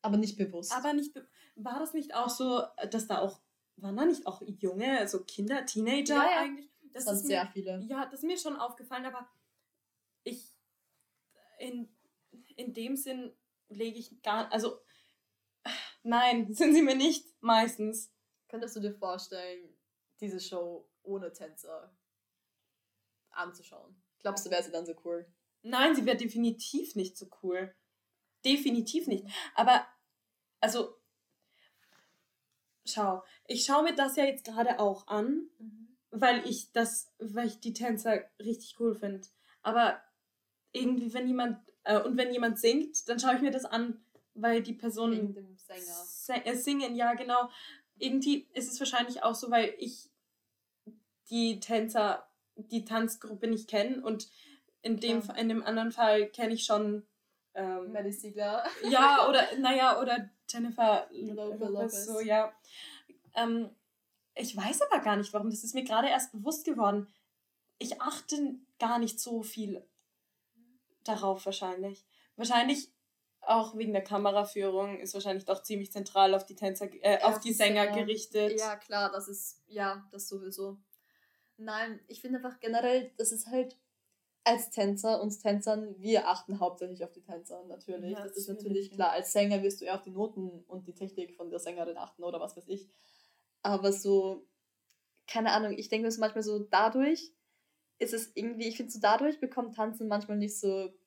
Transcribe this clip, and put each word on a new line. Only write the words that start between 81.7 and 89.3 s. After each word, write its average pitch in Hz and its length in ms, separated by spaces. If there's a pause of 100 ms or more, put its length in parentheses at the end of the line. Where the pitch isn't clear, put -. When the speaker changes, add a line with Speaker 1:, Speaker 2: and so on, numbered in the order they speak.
Speaker 1:
ich - 120
finde 254 180
einfach 254 200
generell, 247 580
das 226 160
ist 220 160
halt 254 280 (680)
als 233 260
Tänzer, 202 520
uns 208 160
Tänzern, 214 640
wir 208 280
achten 190 300
hauptsächlich 180 460
auf - 80
die - 100
Tänzer, 180 420
natürlich. 185 480
Speaker 2:
Ja, 208 120
Speaker 1:
Das 196 120
ist 202 120
Speaker 2:
natürlich, 208 200
Speaker 1:
natürlich 196 220
Speaker 2:
ja. - 40
Speaker 1:
klar. 180 180
Als 180 200